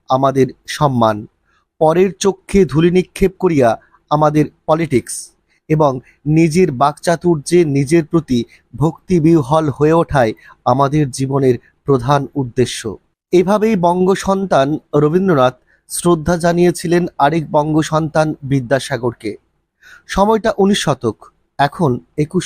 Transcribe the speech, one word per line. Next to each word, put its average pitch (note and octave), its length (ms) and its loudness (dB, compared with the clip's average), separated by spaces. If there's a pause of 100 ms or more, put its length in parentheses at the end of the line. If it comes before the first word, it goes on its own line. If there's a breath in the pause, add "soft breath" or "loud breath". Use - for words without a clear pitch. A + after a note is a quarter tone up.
আমাদের C3+ 380 2 (200)
সম্মান, A#2 500 0 (640)
পরের E3+ 280 2 (100)
চক্ষে G3 460 -2
ধূলি D#3+ 260 2
নিক্ষেপ F#3 480 -2
করিয়া C#3+ 300 2 (420 soft breath)
আমাদের D3+ 340 2 (200)
পলিটিক্স D#3 500 -2 (540)
এবং D3+ 220 2 (340 soft breath)
নিজের D#3+ 460 2
বাকচাতুর্যে D#3 920 0
নিজের C#3+ 400 0
প্রতি D3+ 340 -2 (360 soft breath)
ভক্তিবিহ্বল D#3+ 920 0
হয়ে D3+ 320 2
ওঠাই C3+ 300 0 (340 loud breath)
আমাদের C#3 460 0
জীবনের C3+ 440 0 (280 soft breath)
প্রধান C#3 380 0 (140)
উদ্দেশ্য। B2+ 460 -4 (520)
এভাবেই G3+ 420 2
বঙ্গ F3+ 400 0
সন্তান F#3+ 520 0 (280)
রবীন্দ্রনাথ D3+ 600 2 (340)
শ্রদ্ধা E3+ 480 0
জানিয়েছিলেন F3 680 0 (140)
আরেক D3+ 340 0
বঙ্গ D3+ 300 0
সন্তান D#3 460 -2 (160)
বিদ্যাসাগরকে। B2+ 880 -4 (760 soft breath)
সময়টা G#3+ 500 0
উনিশ G3 240 2
শতক, B2 360 -4 (420)
এখন C#3+ 320 0 (260)
একুশ D3+ 280 -2